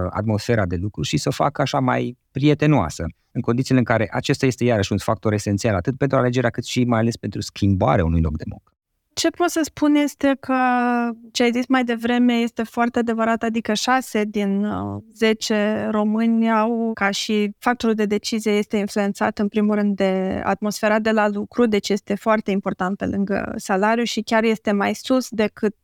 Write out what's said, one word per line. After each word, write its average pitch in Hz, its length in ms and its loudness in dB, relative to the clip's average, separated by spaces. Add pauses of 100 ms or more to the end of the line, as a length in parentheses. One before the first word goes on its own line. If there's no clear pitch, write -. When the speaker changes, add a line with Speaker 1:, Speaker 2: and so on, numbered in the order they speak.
(100)
Speaker 1:
atmosfera 107 560 0
de 87 100 -4
lucru 104 260 -6
și - 140 -2
să - 120 -4
o 139 40 0
facă 147 300 0
așa 135 180 -2
mai 123 380 -2 (120)
prietenoasă, 143 720 2 (280)
în - 80 -4
condițiile 127 380 0
în 120 60 2
care 110 280 2
acesta 131 340 0
este 120 180 0
iarăși 113 280 2
un 98 60 2
factor 110 340 -2
esențial, 104 420 0
atât 131 220 -2
pentru 135 220 0
alegerea, 123 320 2
cât 117 140 -6
și 127 200 0
mai 120 140 2
ales 113 180 2
pentru - 240 -8
schimbarea 101 640 2
unui 82 160 2
loc 76 160 0
de - 120 -10
muncă? - 200 -14 (440)
Speaker 2:
Ce - 160 -2
pot 339 220 0
să 330 140 -2
spun 294 300 2
este 277 460 2
că 262 140 -4 (800)
ce - 100 0
ai 240 100 4
zis 254 140 -2
mai 262 180 2
devreme 240 480 2
este 233 300 -2
foarte 233 360 -2
adevărat, 226 440 0
adică 226 320 -2
șase 247 500 0
din, 202 400 0
uh, 202 380 -4 (120)
zece 214 760 0
români 226 600 2
au 226 440 0
ca 202 160 0
și 208 480 -2
factorul 240 360 0
de 214 100 0
decizie 214 480 -2
este 208 240 0
influențat 208 640 -2
în 208 100 0
primul 214 260 0
rând 208 220 0
de 190 480 0
atmosfera 208 540 0
de 220 120 0
la 214 180 2
lucru, 208 380 0
deci 208 220 0
este 202 260 -2
foarte 220 360 0
important 190 460 -2
pe - 100 -6
lângă 196 500 -2
salariu 214 480 0
și 220 160 -4
chiar 220 240 2
este 220 280 0
mai 202 220 0
sus 262 360 -2
decât, 208 540 -2